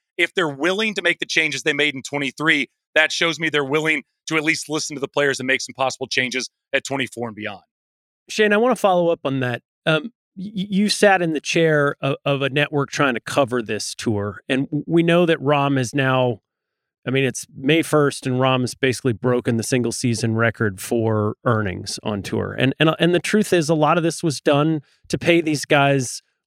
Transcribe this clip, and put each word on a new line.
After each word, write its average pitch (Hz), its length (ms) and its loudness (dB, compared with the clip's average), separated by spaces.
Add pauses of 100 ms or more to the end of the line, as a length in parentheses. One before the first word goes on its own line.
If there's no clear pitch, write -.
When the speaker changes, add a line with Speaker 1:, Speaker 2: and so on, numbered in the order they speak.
(160)
Speaker 1:
if 170 180 -2
they're 170 140 0
willing 185 460 -2
to 185 80 -4
make 170 160 0
the - 80 -8
changes 151 360 -2
they 151 100 0
made 143 220 0
in 127 80 -10
twenty-three, 143 680 -2 (240)
that 156 180 2
shows 165 260 -2
me 160 120 -4
they're 147 140 0
willing 151 380 -2 (240)
to 160 100 -4
at 156 60 0
least 156 260 -2
listen 151 280 -6
to 127 40 -10
the 139 80 -4
players 139 300 0
and 127 80 -8
make 131 140 0
some - 140 -12
possible 131 340 -2
changes 127 420 -4 (220)
at 135 120 -2
twenty-four 120 440 -6
and 107 80 -14
beyond. 104 260 -12 (680)
Speaker 2:
Shane, 214 240 2
I 208 40 4
wanna 233 180 2
follow 180 360 2
up 165 140 -2
on 135 160 -2
that. 123 220 -4 (240)
Um, 156 260 -2 (240)
y-, 190 180 -12
you 202 340 0
sat 190 340 4
in 160 120 0
the 139 60 -4
chair 151 600 2
of, 139 240 -2
of 139 180 0
a 135 80 -2
network 143 400 0
trying 139 240 0
to 110 60 -4
cover 123 420 0
this 107 320 -6
tour. 104 540 -4
And 135 180 0
w-, 147 220 -4
we 170 160 4
know 170 200 4
that 160 140 2
Rahm 139 400 2
is 127 160 -2
now, 131 460 2 (640)
I 123 40 -4
mean, 135 120 2
it's 123 240 -4 (100)
May 151 260 2
first 147 440 0
and 127 140 0
Rahm 131 220 2
has 120 120 -4
basically 127 380 0
broken 120 440 0
the 110 60 0
single 120 300 0
season 113 420 -2
record 113 460 0
for 110 640 0
earnings 104 580 -2
on 104 200 -4
tour. 101 360 -4
And, 131 220 0
and, 156 180 6
and 175 160 2
the 170 60 2
truth - 320 2
is 160 160 2
a 165 60 2
lot 151 240 4
of 160 40 2
this 160 220 -2
was 147 160 -2
done 151 420 2 (280)
to 160 60 0
pay 170 240 4
these 156 240 -2
guys 139 580 2 (240)